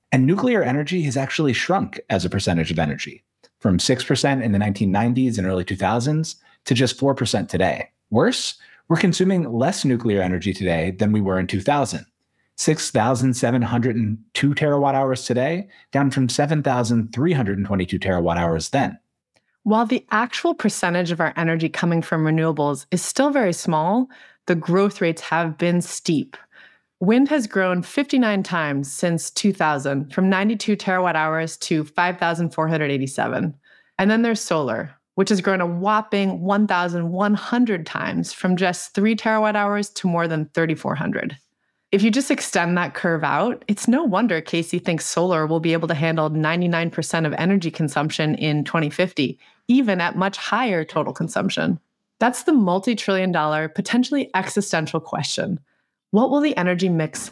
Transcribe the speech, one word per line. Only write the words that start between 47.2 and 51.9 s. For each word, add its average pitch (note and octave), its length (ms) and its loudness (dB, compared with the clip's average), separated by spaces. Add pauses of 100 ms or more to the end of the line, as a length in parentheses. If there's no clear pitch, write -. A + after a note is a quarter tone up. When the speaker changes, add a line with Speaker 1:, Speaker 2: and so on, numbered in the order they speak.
Speaker 2:
of D3 80 0
energy F3 360 0
consumption D3+ 640 -2
in D3+ 280 0
twenty D#3 260 0
fifty, D3+ 480 -2 (300)
even A#3+ 320 4
at E3+ 160 -2
much F#3+ 220 -2
higher G#3 480 -2
total - 260 -2
consumption. E3+ 720 -2 (400)